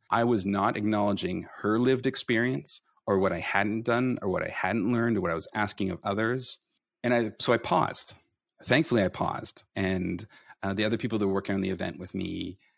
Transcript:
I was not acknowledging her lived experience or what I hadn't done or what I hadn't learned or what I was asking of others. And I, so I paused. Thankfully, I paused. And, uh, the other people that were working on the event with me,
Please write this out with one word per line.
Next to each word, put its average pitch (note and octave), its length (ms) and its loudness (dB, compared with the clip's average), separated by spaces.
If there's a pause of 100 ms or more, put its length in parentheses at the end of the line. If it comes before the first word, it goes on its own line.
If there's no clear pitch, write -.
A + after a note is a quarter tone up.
I A#2 140 4
was A#2 220 2
not G2 320 2
acknowledging G2+ 720 0 (100)
her G#2+ 220 2
lived B2 260 2
experience C3 760 -2 (280)
or G2+ 120 4
what F#2+ 140 2
I E2+ 60 -4
hadn't G#2 460 0
done B2 360 2
or G2+ 80 -2
what E2+ 140 0
I D#2+ 60 -4
hadn't G2+ 440 -2
learned A#2 240 2
or F#2+ 40 0
what F2 100 0
I - 20 0
was E2 200 -4
asking G2+ 360 -2
of F2 140 -6
others. A2+ 560 -2 (440)
And B2 100 0
I, A2+ 260 0
so - 120 2
I A#2 60 6
paused. - 560 -2 (500)
Thankfully, B2+ 400 4
I F#2 60 4
paused. - 540 -6 (120)
And, F#2 500 -2 (380)
uh, G2 100 -2
the G#2+ 120 0
other A2 120 0
people A2 220 -2
that G2+ 80 2
were G2 60 2
working G2 220 -2
on G2 60 0
the F#2+ 100 0
event F#2 280 -6
with F#2 140 -12
me, F2+ 440 -6 (200)